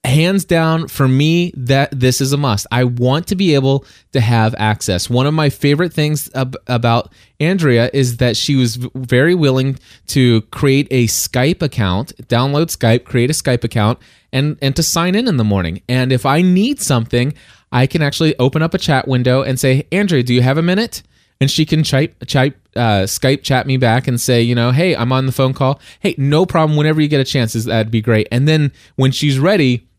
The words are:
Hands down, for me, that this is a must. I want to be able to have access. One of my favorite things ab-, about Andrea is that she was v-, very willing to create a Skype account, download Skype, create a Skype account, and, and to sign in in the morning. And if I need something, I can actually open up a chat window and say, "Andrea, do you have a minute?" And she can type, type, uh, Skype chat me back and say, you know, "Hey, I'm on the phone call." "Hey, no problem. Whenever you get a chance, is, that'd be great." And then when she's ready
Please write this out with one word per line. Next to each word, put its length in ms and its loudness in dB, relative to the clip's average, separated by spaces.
Hands 420 0
down, 420 0
for 200 0
me, 480 0
that 340 0
this 320 0
is 100 -2
a 60 0
must. 320 -2
I 140 0
want 420 0
to 100 -4
be 180 2
able 300 0
to 80 0
have 360 2
access. 540 -2
One 160 2
of 80 0
my 160 2
favorite 420 0
things 420 -4
ab-, 220 -4
about 440 0
Andrea 540 2
is 240 0
that 200 0
she 180 -2
was 220 0
v-, 180 -10
very 400 2
willing 440 0
to 340 4
create 380 0
a 160 2
Skype 540 -2
account, 560 -2
download 460 0
Skype, 300 0
create 260 -2
a 40 -2
Skype 280 -2
account, 360 0
and, 300 -2
and 140 -2
to 60 -2
sign 340 -2
in 120 -2
in 80 0
the 80 0
morning. 420 -2
And 260 0
if 120 -2
I 160 2
need 400 0
something, 540 -2
I 140 2
can 140 -2
actually 380 0
open 240 0
up 100 -2
a 60 -4
chat 280 0
window 360 0
and 180 -4
say, 320 0
"Andrea, 300 0
do 100 -2
you 100 4
have 140 2
a 60 0
minute?" 400 -2
And 80 2
she 140 0
can 200 0
type, 420 -2
type, 320 0
uh, 300 2
Skype 380 -2
chat 240 -2
me 100 0
back 320 0
and 120 -2
say, 220 2
you 120 0
know, 180 0
"Hey, 240 2
I'm 160 -2
on 140 0
the 60 -2
phone 200 0
call." 260 -2
"Hey, 180 -2
no 280 2
problem. 300 0
Whenever 240 0
you 60 2
get 140 0
a 40 0
chance, 300 -2
is, 120 -2
that'd 260 -2
be 80 2
great." 320 0
And 160 2
then 240 2
when 160 2
she's 260 -2
ready 480 2